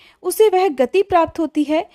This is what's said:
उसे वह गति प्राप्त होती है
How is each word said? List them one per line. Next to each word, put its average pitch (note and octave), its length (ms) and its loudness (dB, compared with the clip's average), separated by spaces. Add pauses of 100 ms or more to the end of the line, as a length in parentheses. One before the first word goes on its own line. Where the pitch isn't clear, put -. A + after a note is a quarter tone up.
(220)
उसे G4 260 2
वह F#4 200 2
गति C4+ 340 0
प्राप्त E4 360 0
होती D4+ 260 -4
है D#4 300 -4